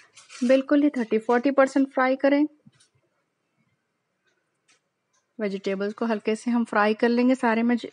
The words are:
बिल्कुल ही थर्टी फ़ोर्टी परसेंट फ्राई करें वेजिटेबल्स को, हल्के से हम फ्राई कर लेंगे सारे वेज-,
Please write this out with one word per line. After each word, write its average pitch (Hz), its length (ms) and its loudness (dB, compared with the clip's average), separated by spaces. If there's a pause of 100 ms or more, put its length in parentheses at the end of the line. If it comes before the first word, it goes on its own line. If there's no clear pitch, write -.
(440)
बिल्कुल 269 400 2
ही 294 60 2
थर्टी 220 300 -2
फ़ोर्टी 240 320 0
परसेंट 269 380 2
फ्राई 262 260 0
करें 285 300 2 (3000)
वेजिटेबल्स 196 540 -6
को, 240 120 -6
हल्के 220 300 -4
से 233 160 -6
हम 233 140 0
फ्राई 214 280 0
कर 233 160 0
लेंगे 247 260 2
सारे 226 280 0
वेज-, 240 300 -2